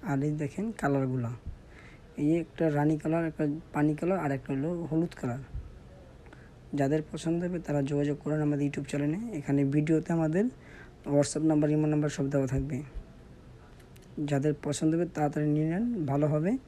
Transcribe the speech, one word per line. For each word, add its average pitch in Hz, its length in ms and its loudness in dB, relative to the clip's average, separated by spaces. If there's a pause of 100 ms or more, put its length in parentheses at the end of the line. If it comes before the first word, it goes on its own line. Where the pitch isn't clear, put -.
(100)
আর 139 160 2
এই 151 60 0 (100)
দেখেন 170 240 -4 (140)
কালারগুলা, 131 500 0 (920)
এই 147 80 2 (120)
একটা 165 220 -4 (120)
রানী 151 260 4
কালার, 165 280 0
একটা 156 140 -2 (300)
পানি 147 240 4
কালার, 180 260 0
আর 139 120 0
একটা 131 180 -8
হলো 139 160 -2 (200)
হলুদ 160 300 0
কালার। 127 220 -4 (1400)
যাদের 143 220 2 (100)
পছন্দ 165 360 -2
হবে 180 200 -2
তারা 147 140 0 (100)
যোগাযোগ 143 320 0
করেন 151 240 0
আমাদের 147 200 0
YouTube 143 240 -4
চ্যানেলে। 147 280 0 (200)
এখানে 139 220 2 (140)
ভিডিওতে 151 440 2
আমাদের 160 260 2 (680)
WhatsApp 147 360 4
নাম্বার, 151 240 4
ইমো 151 180 4
নাম্বার 151 240 2
সব 139 160 0
দেওয়া 135 220 2
থাকবে। 131 240 -2 (1500)
যাদের 143 220 2 (120)
পছন্দ 151 320 0
হবে 170 100 2 (100)
তাড়াতাড়ি 151 380 2
নিয়ে 151 180 2
নেন, 196 120 0 (260)
ভালো 143 220 2
হবে। 156 180 2 (180)